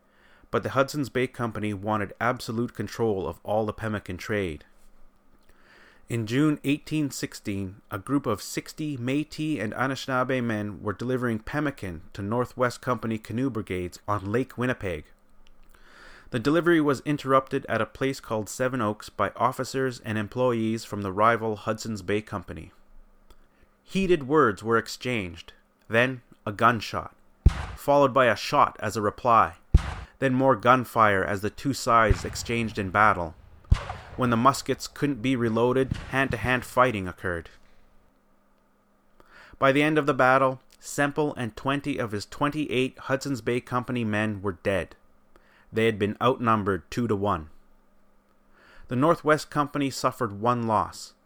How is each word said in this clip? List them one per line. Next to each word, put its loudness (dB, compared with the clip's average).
but 0
the -4
Hudson's -2
Bay -2
Company -4
wanted -4
absolute -2
control -2
of -8
all 0
the -4
pemmican -6
trade. -4
In -2
June 2
eighteen -2
sixteen, -6
a -8
group -2
of -2
sixty -8
Métis -4
and -4
Anishinaabe -2
men -4
were -4
delivering -2
pemmican -6
to -8
Northwest -2
Company -2
canoe -4
brigades -6
on -2
Lake -2
Winnipeg. -4
The -6
delivery 4
was 2
interrupted 0
at 0
a 0
place -4
called -4
Seven -2
Oaks -4
by -2
officers -2
and -2
employees 0
from -6
the -4
rival 2
Hudson's -6
Bay -2
Company. -12
Heated 0
words 4
were 2
exchanged, -4
then 2
a -4
gunshot, 0
followed 6
by 6
a 4
shot 2
as -4
a -2
reply, 4
then 2
more 6
gunfire 4
as -2
the -2
two -4
sides 4
exchanged -4
in -2
battle. 4
When 2
the 4
muskets 2
couldn't -2
be 0
reloaded, 2
hand-to-hand -2
fighting 2
occurred. -6
By 6
the 4
end 4
of 2
the 2
battle, 4
Semple -2
and -6
twenty -2
of -4
his -6
twenty-eight -2
Hudson's -4
Bay 0
Company -4
men 0
were -4
dead. -2
They 4
had 2
been 0
outnumbered 2
two-to-one. -2
The -4
Northwest 2
Company -2
suffered -4
one 0
loss, 0